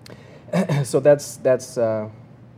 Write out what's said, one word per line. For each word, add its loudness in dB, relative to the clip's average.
<clears throat> 0
So 0
that's, 4
that's, -2
uh, -2